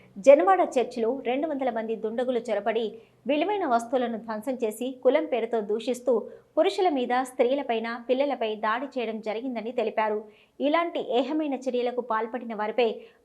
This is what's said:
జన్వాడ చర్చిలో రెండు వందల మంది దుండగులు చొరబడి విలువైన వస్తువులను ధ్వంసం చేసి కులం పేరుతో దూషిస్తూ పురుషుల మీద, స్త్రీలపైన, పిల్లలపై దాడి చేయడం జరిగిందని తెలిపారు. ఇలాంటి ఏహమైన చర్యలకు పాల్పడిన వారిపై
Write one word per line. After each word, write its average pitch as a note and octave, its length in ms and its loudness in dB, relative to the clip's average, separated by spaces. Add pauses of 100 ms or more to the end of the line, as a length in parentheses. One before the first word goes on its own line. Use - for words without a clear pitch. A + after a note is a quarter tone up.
(180)
జన్వాడ D#4+ 500 8 (120)
చర్చిలో A#3 460 -2
రెండు C4+ 220 -2
వందల C4+ 220 -2
మంది A3+ 260 -4
దుండగులు A#3 440 -2
చొరబడి A3 600 -2 (260)
విలువైన F4 380 0
వస్తువులను A#3+ 520 0
ధ్వంసం A3 460 -6
చేసి B3 400 -6
కులం D4 220 4
పేరుతో A3+ 360 -2
దూషిస్తూ A3+ 680 -2 (280)
పురుషుల F#4 320 2
మీద, B3+ 180 -2 (140)
స్త్రీలపైన, A#3+ 880 -2
పిల్లలపై B3 460 0
దాడి A3 300 -2
చేయడం A3+ 360 -6
జరిగిందని A3 500 -6
తెలిపారు. G#3+ 580 -2 (300)
ఇలాంటి D#4 580 0
ఏహమైన C#4+ 360 -2
చర్యలకు B3 480 -4
పాల్పడిన A3+ 540 -6
వారిపై G#3+ 360 0 (340)